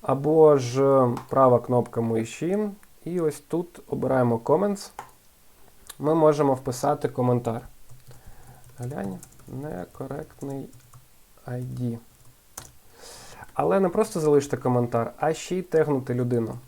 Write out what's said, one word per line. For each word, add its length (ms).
або 540
ж 520
права 300
кнопка 420
миші, 580
і 160
ось 200
тут 480
обираємо 480
Comments, 540
ми 160
можемо 400
вписати 540
коментар. 540
Глянь, 400
некоректний 1160
I 160
D. 360
Але 260
не 80
просто 320
залишити 360
коментар, 600
а 160
ще 240
й 60
тегнути 520
людину. 540